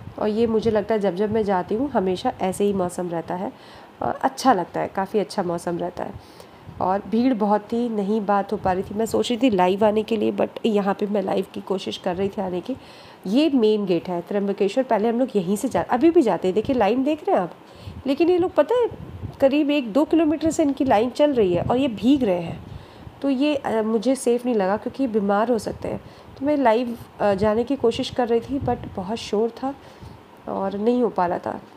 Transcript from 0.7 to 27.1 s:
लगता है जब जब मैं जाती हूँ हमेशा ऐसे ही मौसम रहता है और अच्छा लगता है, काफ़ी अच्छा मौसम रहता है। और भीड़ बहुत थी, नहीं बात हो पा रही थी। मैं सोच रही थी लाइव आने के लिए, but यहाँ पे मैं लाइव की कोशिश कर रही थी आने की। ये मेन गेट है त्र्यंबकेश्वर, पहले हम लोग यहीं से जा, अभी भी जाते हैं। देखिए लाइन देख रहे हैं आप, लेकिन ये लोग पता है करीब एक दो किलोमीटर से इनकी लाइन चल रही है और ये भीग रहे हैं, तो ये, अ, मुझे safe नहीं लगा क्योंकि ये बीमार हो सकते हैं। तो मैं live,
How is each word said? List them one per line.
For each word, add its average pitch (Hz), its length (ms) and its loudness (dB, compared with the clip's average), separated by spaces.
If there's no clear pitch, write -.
लगता 214 240 0
है 214 60 0
जब 190 140 0
जब 208 180 0
मैं 220 100 2
जाती 190 320 0
हूँ 269 160 -2
हमेशा 196 500 0
ऐसे 190 240 -2
ही 202 80 2
मौसम 180 360 -4
रहता 170 260 -6
है 190 180 -6
और - 120 -2
अच्छा - 380 2
लगता 170 280 -2
है, 156 80 -2
काफ़ी 196 320 -2
अच्छा 190 220 -4
मौसम 170 360 -4
रहता 175 260 -6
है। - 80 -8
और 196 300 0
भीड़ 240 240 2
बहुत 208 260 2
थी, 233 280 -4
नहीं 208 380 -2
बात 202 260 0
हो 214 40 0
पा 190 160 0
रही 185 100 -2
थी। 202 120 -12
मैं 220 120 0
सोच 220 260 0
रही 226 100 -2
थी 262 80 4
लाइव 190 340 4
आने 214 180 4
के 226 140 -2
लिए, 220 160 0
but 196 160 0
यहाँ 202 280 2
पे 214 120 -2
मैं 202 160 0
लाइव 190 320 -2
की 202 60 -8
कोशिश 202 360 -6
कर 180 200 -4
रही 196 120 -2
थी 196 140 -6
आने 180 180 -4
की। 254 160 -6
ये 277 240 4
मेन 214 360 4
गेट 170 220 0
है 175 120 -4
त्र्यंबकेश्वर, 202 640 -2
पहले 220 240 0
हम 233 100 0
लोग 254 180 0
यहीं 196 200 0
से 262 120 -2
जा, 180 140 0
अभी 262 280 2
भी 330 120 6
जाते 185 260 2
हैं। 185 60 0
देखिए 220 220 0
लाइन 240 280 2
देख 302 240 -2
रहे 359 80 4
हैं 196 60 2
आप, 175 100 -6
लेकिन 294 240 2
ये 359 80 4
लोग 359 160 0
पता 302 200 4
है 480 140 2
करीब 277 300 4
एक 269 220 0
दो 285 120 4
किलोमीटर 320 460 2
से 311 120 0
इनकी 285 220 0
लाइन 240 260 4
चल 294 220 4
रही 202 220 4
है 170 80 0
और 240 140 2
ये 277 120 2
भीग 247 360 2
रहे 180 160 2
हैं, 170 240 -10
तो 277 80 0
ये, 277 260 2
अ, 220 260 -2
मुझे 220 320 0
safe 240 300 0
नहीं 247 100 0
लगा 196 220 2
क्योंकि 247 280 -4
ये 262 40 0
बीमार 208 420 2
हो 233 80 2
सकते - 300 -8
हैं। - 120 -6
तो 269 80 -6
मैं 302 100 2
live, 240 420 2